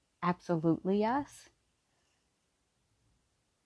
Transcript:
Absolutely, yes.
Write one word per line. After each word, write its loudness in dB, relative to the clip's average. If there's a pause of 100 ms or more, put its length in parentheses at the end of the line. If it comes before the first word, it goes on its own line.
(220)
Absolutely, 0
yes. -4 (2250)